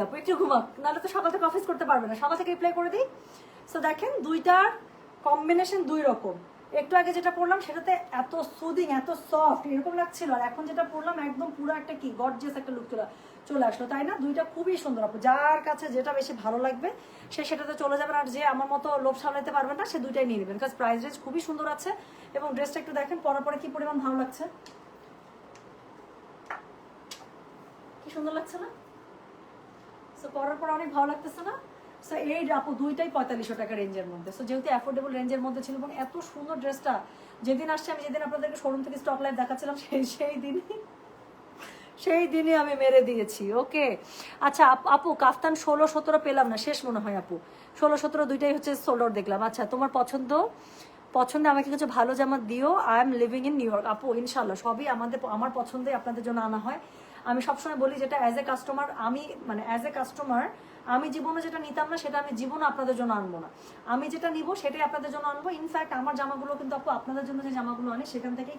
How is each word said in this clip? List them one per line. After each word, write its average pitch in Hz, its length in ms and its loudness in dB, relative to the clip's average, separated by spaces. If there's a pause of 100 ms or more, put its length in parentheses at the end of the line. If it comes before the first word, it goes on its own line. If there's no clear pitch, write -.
আপু, 196 160 -6
একটু 370 100 2 (100)
ঘুমাক, 262 240 4 (160)
নাহলে 302 240 0
তো 359 100 -6
সকাল 339 180 2
থেকে 392 160 2
অফিস 370 200 0
করতে 302 200 -2
পারবে 247 200 4
না। 220 140 -4
সকাল 294 160 2
থেকে 349 140 -2
রিপ্লাই 349 260 2
করে 349 160 0
দিই। 508 100 2 (680)
So 330 60 -6 (100)
দেখেন, 349 240 0 (160)
দুইটার 359 400 6 (600)
কম্বিনেশন 349 520 4 (120)
দুই 311 100 2 (100)
রকম। 190 240 -2 (460)
একটু 285 200 0
আগে 349 160 2
যেটা 349 200 2
পরলাম 349 300 4
সেটাতে 330 260 0 (280)
এত 254 120 -6 (240)
সুদিং, 330 300 0 (120)
এত 269 100 -4 (200)
সফট 311 340 6 (100)
এরকম 339 280 0
লাগছিল, 339 360 -4
আর 247 120 0
এখন 302 200 -6
যেটা 339 140 0 (100)
পরলাম 320 220 -4 (120)
একদম 262 300 -4
পুরো 285 140 -2 (100)
একটা 320 200 -10
কি 269 60 -6 (140)
গর্জিয়াস 269 400 -2
একটা 262 140 -8
লুক 233 160 -8
চলে, 214 140 -2 (440)
চলে 269 200 4
আসলো, 240 240 -2
তাই 285 160 0
না? 403 40 0 (120)
দুইটা 285 180 0 (100)
খুবই 349 300 0
সুন্দর 240 240 -2
আপু, 220 100 -8 (100)
যার 294 400 6
কাছে 302 180 -2 (100)
যেটা 254 240 0
বেশি 262 140 -2 (100)
ভালো 226 220 0
লাগবে 262 240 -2 (440)
সে 302 160 -4
সেটাতে 302 320 -4
চলে 285 200 2
যাবেন, 294 200 -2
আর 262 140 -2
যে 294 60 -4 (120)
আমার 269 200 0
মতো 285 140 0 (180)
লোভ 262 180 2
সামলাতে 285 340 -2
পারবেন 269 240 0
না 440 100 -2
সে 330 140 -2
দুইটাই 262 240 0
নিয়ে 214 120 0
নেবেন, 196 200 -6
কারণ 269 180 -2
প্রাইস 233 240 2
রেঞ্জ 294 220 -8
খুবই 285 220 -2
সুন্দর 311 180 -4 (100)
আছে। 370 140 -6 (480)
এবং 294 180 -2
ড্রেসটা 285 260 -2
একটু 311 180 -10
দেখেন 285 260 -2
পরার 277 200 2
পরে 294 160 0
কি 320 140 -10
পরিমাণ 294 200 -4 (100)
ভালো 262 160 0
লাগছে, 262 220 -6 (3500)
কি - 140 -18
সুন্দর 311 240 -4
লাগছে 339 240 -8
না? - 60 -10 (1500)
So - 60 -14 (120)
পরার 285 220 -2
পর 320 80 -4 (100)
অনেক 311 180 -6
ভালো 277 180 4
লাগতেছে 302 360 -12
না? 480 60 -4 (520)
So - 60 -8 (220)
এই 339 80 -2 (160)
আপু 294 120 -2 (100)
দুইটাই 294 340 0
পঁয়তাল্লিশশো 233 460 -2
টাকা 220 200 -6
রেঞ্জের 190 320 -4
মধ্যে। 175 240 -10
So - 120 -10
যেহেতু 262 240 -2
অ্যাফোর্ডেবল 269 440 -2
রেঞ্জের 254 280 -2
মধ্যে 262 200 -4
ছিল 269 160 -10
এবং 277 100 -10 (120)
এত 262 100 -8 (180)
সুন্দর 294 320 -10
ড্রেসটা, 269 300 -2 (540)
যেদিন 269 280 0
আসছে 302 180 -6
আমি, 302 140 -6
যেদিন 294 200 -4
আপনাদেরকে 294 360 -4
শোরুম 269 220 0
থেকে 269 160 -8
স্টক 269 220 0
লাইভ 269 180 -2
দেখাচ্ছিলাম 277 420 -4
সেই, - 180 0 (140)
সেই 294 200 -2 (100)
দিনই, 370 300 -4 (1300)
সেই 349 200 4 (100)
দিনই 320 300 4
আমি 285 180 -2
মেরে 262 280 10
দিয়েছি। 214 340 -2 (180)
ওকে, 294 240 0 (600)
আচ্ছা 285 160 6 (100)
আপ-, - 220 2
আপু 294 140 4 (140)
কাফতান 320 300 6 (100)
ষোলো 302 300 6
সতেরো 311 340 4
পেলাম 269 240 6
না, 220 140 -2
শেষ 294 120 0 (100)
মনে 226 160 -2
হয় 208 180 -2
আপু। - 140 -8 (440)
ষোলো 302 240 8
সতেরো 302 280 0
দুইটাই 285 240 2
হচ্ছে 294 160 -4 (140)
সোল্ড 240 180 2
আউট 226 160 2
দেখলাম। 196 200 0 (100)
আচ্ছা - 140 -4 (100)
তোমার 262 160 0 (100)
পছন্দ, 254 320 -2 (840)
পছন্দে 302 360 2
আমাকে 277 200 2
কিছু 294 140 0 (100)
ভালো 240 220 4
জামা 269 180 2 (140)
দিও, 262 200 2 (240)
I - 80 6
am 269 80 2 (100)
living 247 280 2
in 302 100 2
New 233 140 2
York। 202 200 0
আপু 214 120 -6 (160)
ইনশাল্লাহ 233 440 -2
সবই 233 200 0 (100)
আমাদের, 233 220 -2 (200)
আমার 247 220 0
পছন্দই 254 400 -2
আপনাদের 233 280 -6
জন্য 233 120 0 (100)
আনা 214 160 -2
হয়। 294 140 -4 (500)
আমি 247 180 2
সবসময় 285 360 -2
বলি 269 200 2
যেটা 277 140 0 (100)
as 233 140 2
a - 100 -4
customer, 277 360 -2 (200)
আমি 269 160 -2 (260)
মানে 214 120 -4 (140)
as 233 140 -2
a - 100 -4
customer 262 440 -2 (520)
আমি 294 200 2
জীবনে 320 300 -2
যেটা 320 220 -6
নিতাম 302 240 -2
না 330 120 -2
সেটা 294 200 -2
আমি 285 80 -10 (100)
জীবনে 302 300 -2
আপনাদের 262 280 0
জন্য 240 120 0 (100)
আনবো 180 220 -6
না। 156 60 -12 (440)
আমি 277 200 0
যেটা 330 240 -2
নিব 311 100 -4 (140)
সেটাই 294 260 -2
আপনাদের 294 280 -6
জন্য 294 180 -4
আনবো। 302 160 -6 (120)
ইনফ্যাক্ট 320 300 -2 (100)
আমার 277 180 -2
জামাগুলো 277 420 -4
কিন্তু 262 180 -6
আপু - 100 -2 (100)
আপনাদের 269 280 -6
জন্য 269 200 -6
যে 262 100 -6
জামাগুলো 240 380 -4
আনি 262 180 -6
সেখান 247 260 -6
থেকেই 277 200 -10